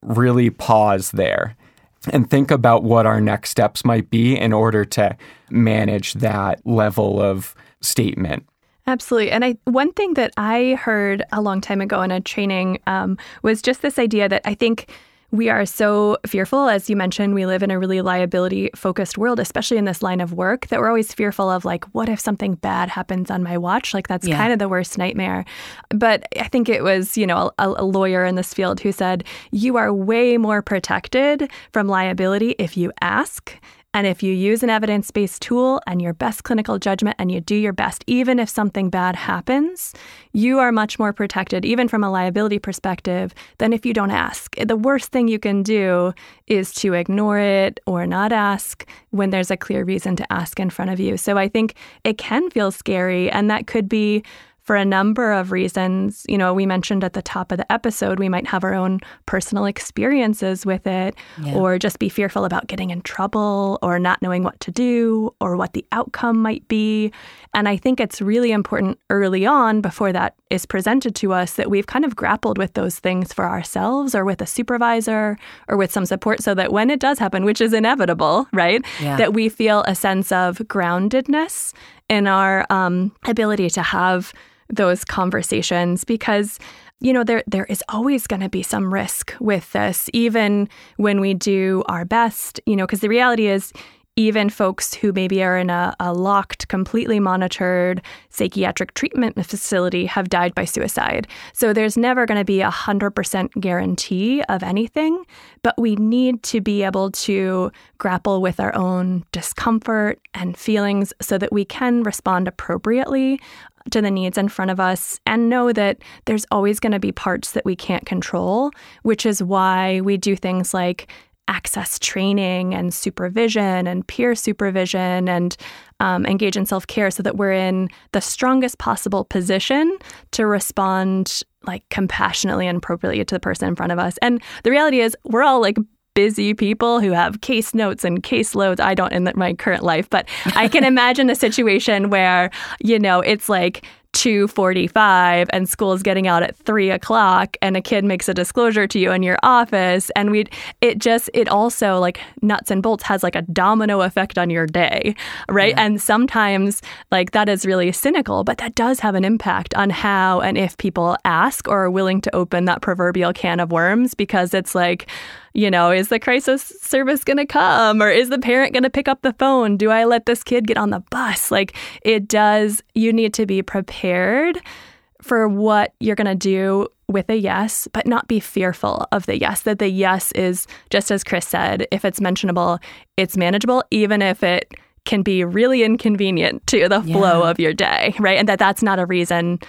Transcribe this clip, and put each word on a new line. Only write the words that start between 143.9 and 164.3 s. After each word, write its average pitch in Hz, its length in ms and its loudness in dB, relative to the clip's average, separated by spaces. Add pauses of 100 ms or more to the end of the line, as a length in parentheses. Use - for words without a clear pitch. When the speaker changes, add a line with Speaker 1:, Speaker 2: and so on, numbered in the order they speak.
Speaker 2:
two 208 340 2
forty-five 185 1040 4
and 185 160 0
school's 190 340 0
getting 190 240 2
out 175 160 4
at - 140 -4
three 214 320 0
o'clock 190 720 2
and 190 160 0
a 185 60 -2
kid 208 200 0
makes 196 280 0
a - 20 0
disclosure 208 540 2
to 208 120 -2
you 185 140 2
in 185 100 2
your 180 200 2
office. 202 760 4
And 202 140 2
we, 214 160 2 (340)
it 233 200 4
just, 233 340 2
it - 160 2
also, 202 480 2
like, 180 200 0 (220)
nuts 208 300 0
and 196 120 0
bolts, 220 220 0
has, 196 180 -2
like, 175 140 0
a 165 60 -4
domino 202 580 2
effect 190 380 -2
on 175 100 2
your 165 160 0
day, 170 500 0 (360)
right? 196 260 4
Speaker 3:
Yeah. 220 80 4
Speaker 2:
And 208 160 2
sometimes, 208 800 2 (300)
like, 185 220 0
that 214 140 4
is 202 200 0
really 185 260 2
cynical, 285 500 0
but 214 140 -2
that - 180 -8
does 254 260 2
have 208 140 0
an 190 120 2
impact 196 480 0
on 202 160 2
how 185 500 2
and - 160 0
if 190 220 -2
people 175 480 0
ask 185 420 2
or 196 160 2
are 180 60 2
willing 190 320 2
to - 120 -2
open 180 300 0
that 180 160 2
proverbial 180 540 0
can 175 260 0
of 165 100 -2
worms, 190 440 2
because 190 400 0